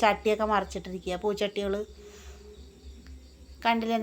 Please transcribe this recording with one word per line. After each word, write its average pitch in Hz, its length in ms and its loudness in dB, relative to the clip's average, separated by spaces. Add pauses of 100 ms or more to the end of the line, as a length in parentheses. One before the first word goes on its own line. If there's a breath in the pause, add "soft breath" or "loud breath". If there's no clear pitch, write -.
ചട്ടിയൊക്കെ 214 480 4
മറിച്ചിട്ടിരിക്കുക, 185 720 -2
പൂച്ചട്ടികൾ. 202 520 0 (1900 loud breath)
കണ്ടില്ലേ 226 380 2